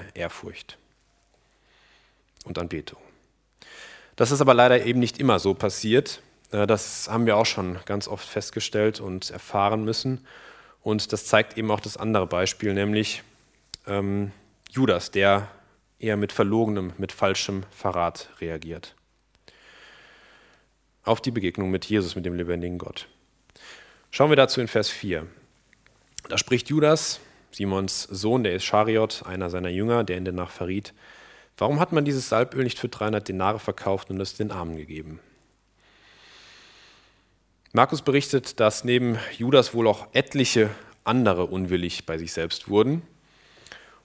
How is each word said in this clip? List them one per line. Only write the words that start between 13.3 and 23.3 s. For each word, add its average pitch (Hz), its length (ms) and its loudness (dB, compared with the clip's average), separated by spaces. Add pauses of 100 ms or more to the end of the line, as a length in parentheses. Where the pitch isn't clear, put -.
ähm, 101 440 -4 (380)
Judas, 107 420 0
der 101 380 4 (500)
eher 107 160 -2
mit 104 160 -2
verlogenem, 104 680 0
mit 98 140 -6
falschem 98 600 -2
Verrat 87 580 -4 (100)
reagiert. 80 560 -10 (2000)
Auf 110 180 0
die 127 100 -4
Begegnung 95 400 -2
mit 92 140 -2
Jesus, 98 300 0
mit 87 100 -6
dem 87 100 -6
lebendigen 87 420 -4
Gott. - 300 -14 (1040)